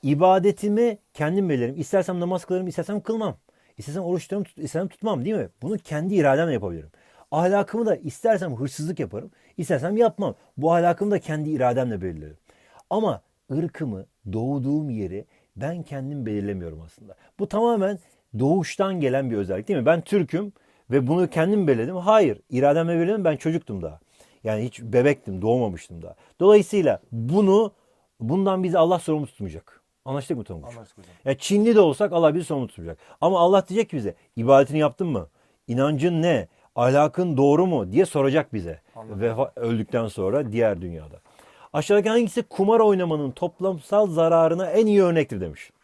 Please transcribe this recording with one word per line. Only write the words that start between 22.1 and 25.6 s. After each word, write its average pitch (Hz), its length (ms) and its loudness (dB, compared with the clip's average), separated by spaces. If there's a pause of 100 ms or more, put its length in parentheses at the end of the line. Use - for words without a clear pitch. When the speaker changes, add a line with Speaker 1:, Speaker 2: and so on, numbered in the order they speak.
Speaker 1:
irademle 165 480 2
belirledim. 190 260 0
Ben 156 120 2
çocuktum 160 460 -4
daha. 78 180 -10 (440)
Yani 107 200 -2
hiç 120 180 -10
bebektim, 120 600 0
doğmamıştım 101 600 -2